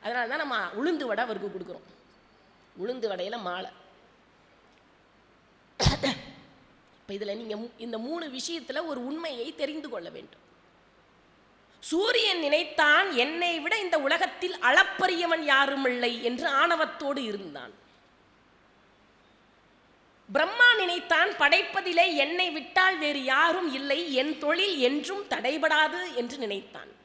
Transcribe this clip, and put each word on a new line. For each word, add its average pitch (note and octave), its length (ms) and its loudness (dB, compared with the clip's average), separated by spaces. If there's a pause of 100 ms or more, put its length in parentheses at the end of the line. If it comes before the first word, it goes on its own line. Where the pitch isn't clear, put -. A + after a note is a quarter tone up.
அதனால A#3+ 260 -4
தான் C#4+ 200 -4
நம்ம A3+ 200 -2
உளுந்து C#4+ 360 -2
வடை A3+ 200 0
அவருக்கு G3+ 340 -6
கொடுக்குறோம். - 380 -14 (880)
உளுந்து A3+ 300 -4
வடையில G#3 260 -6
மாலை. F3+ 280 -6 (3250)
இப்ப - 160 -14
இதுல G3+ 220 -6
நீங்க A3 200 -8
மூ-, A3+ 220 -10
இந்த A3+ 200 -10
மூணு D#4 300 -6
விஷயத்துல C4+ 580 -8
ஒரு C4 200 -6
உண்மையை C#4+ 500 -8
தெரிந்து D4+ 340 -6
கொள்ள F3+ 200 -10
வேண்டும். - 300 -18 (1400)
சூரியன் G#4 600 2
நினைத்தான், D#4 720 4
"என்னை E4 480 0
விட F4 180 -2
இந்த F4 220 0
உலகத்தில் E4 580 -2
அளப்பரியவன் E4+ 880 4
யாரும் C#4 420 4
இல்லை" A#3+ 380 0
என்று B3 260 -2
ஆணவத்தோடு C#4+ 680 0
இருந்தான். F#3 540 -8 (2500)
பிரம்மா A4 440 6
நினைத்தான், F4 540 2
"படைப்பதிலே F4 880 2
என்னை E4 360 0
விட்டால் F#4 460 2
வேறு D4 260 -2
யாரும் D#4 500 2
இல்லை, C#4 400 -2
என் C4+ 240 0
தொழில் E4+ 400 0
என்றும் D4 520 0
தடைபடாது" D#4 840 0
என்று A#3+ 240 -4
நினைத்தான். G3+ 680 -8